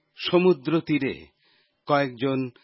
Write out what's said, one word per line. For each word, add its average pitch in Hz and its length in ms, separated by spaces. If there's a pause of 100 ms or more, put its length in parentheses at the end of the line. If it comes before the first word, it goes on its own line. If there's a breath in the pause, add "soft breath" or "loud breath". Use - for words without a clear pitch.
(160)
সমুদ্র 170 640
তীরে 131 460 (580)
কয়েকজন 135 640 (140 soft breath)